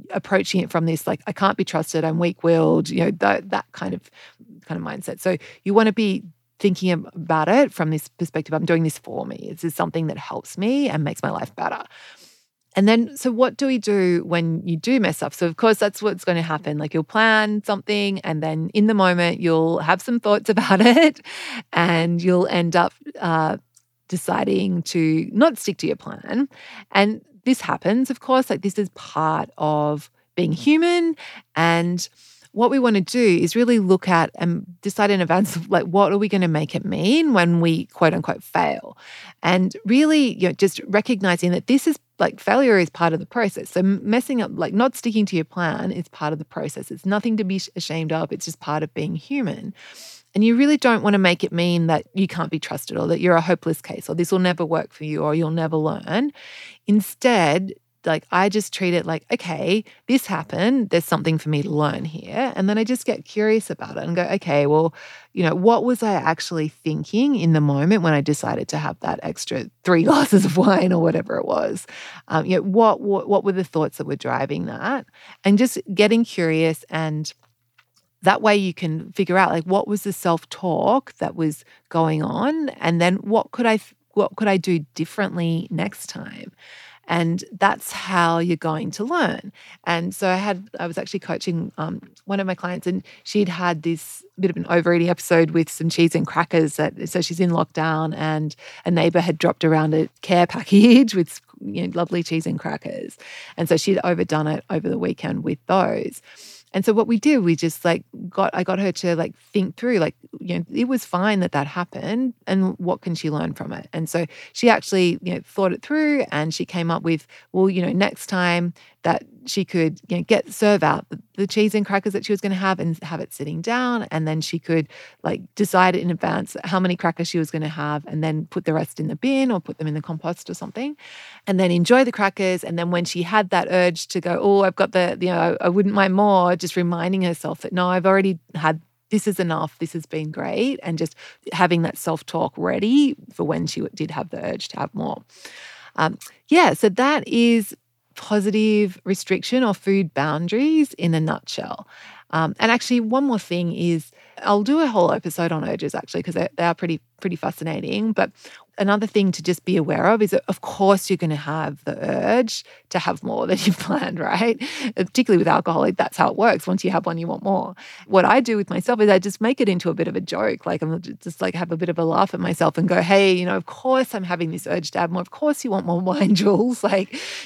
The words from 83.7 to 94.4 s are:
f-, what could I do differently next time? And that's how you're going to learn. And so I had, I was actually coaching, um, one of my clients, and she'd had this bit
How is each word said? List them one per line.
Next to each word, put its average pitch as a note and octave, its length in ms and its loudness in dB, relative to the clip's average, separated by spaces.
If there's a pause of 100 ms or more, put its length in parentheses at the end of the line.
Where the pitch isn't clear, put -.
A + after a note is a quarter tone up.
f-, - 180 -6 (200)
what - 240 0
could A3 100 0
I G3 100 4
do E3+ 280 0 (100)
differently E3+ 760 -4
next F3+ 380 -6
time? - 440 -16 (580)
And E3+ 340 0 (100)
that's - 400 0
how E3+ 460 0
you're E3+ 180 0
going D#3 340 -4
to G#3+ 140 -6
learn. D4 480 -2 (320)
And E3+ 280 -2
so - 140 -4
I F#3 80 2
had, G3 420 -6
I F3 100 -6
was E3 100 -8
actually - 240 -8
coaching, E3+ 560 -6
um, D#3+ 240 -8 (240)
one G3 160 -2
of F#3+ 60 -4
my F3+ 80 -4
clients, F3+ 300 -8
and F#3 160 -2 (220)
she'd G#3 240 0
had F3 360 -2
this - 420 -6 (120)
bit F#3 140 0